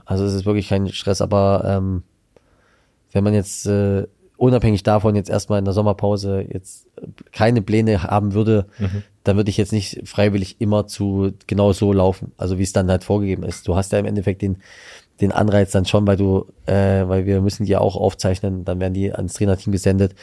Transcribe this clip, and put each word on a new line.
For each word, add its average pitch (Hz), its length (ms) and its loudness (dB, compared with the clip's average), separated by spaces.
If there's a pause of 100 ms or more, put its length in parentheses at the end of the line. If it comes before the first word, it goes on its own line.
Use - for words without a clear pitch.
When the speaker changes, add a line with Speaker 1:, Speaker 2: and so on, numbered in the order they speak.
Speaker 1:
Also 98 220 -2
es 101 80 0
ist 98 120 -4
wirklich 104 220 0
kein 98 220 0
Stress, - 320 -4
aber, 98 440 2
ähm, 95 380 -2 (1120)
wenn - 100 0
man 104 100 2
jetzt, 101 340 -4
äh, 101 380 0 (300)
unabhängig 117 480 2
davon 107 320 2
jetzt 101 160 -2
erstmal 104 280 -2
in 98 60 -2
der 98 80 0
Sommerpause 101 760 -2
jetzt - 400 -14 (440)
keine 117 320 2
Pläne 110 400 2
haben 101 300 0
würde, 104 340 2 (100)
Speaker 2:
Mhm. 98 240 -4 (220)
Speaker 1:
dann 98 140 2
würde 104 120 0
ich 98 80 -2
jetzt 104 140 0
nicht - 360 -6
freiwillig 101 520 0
immer 104 260 0
zu 98 460 -2 (160)
genau 101 260 4
so 101 180 2
laufen, 95 460 0
also 92 220 -4
wie 98 40 0
es 92 100 -4
dann 92 180 2
halt 92 120 0
vorgegeben 101 380 -2
ist. - 260 -8
Du 87 80 0
hast 95 180 -2
ja 107 40 2
im 101 80 0
Endeffekt 104 380 -4
den, 95 140 -2 (640)
den 98 100 2
Anreiz 101 400 2
dann 95 140 2
schon, 104 200 0
weil 101 120 2
du, 95 280 0 (220)
äh, 98 400 2
weil 92 180 0
wir 98 160 2
müssen 101 240 -2
die 98 60 -2
ja 95 80 2
auch 101 160 0
aufzeichnen, 95 680 -2
dann 92 160 -4
werden 92 140 -2
die 98 180 -2
ans 92 220 -6
Trainerteam 101 380 0
gesendet. 98 520 2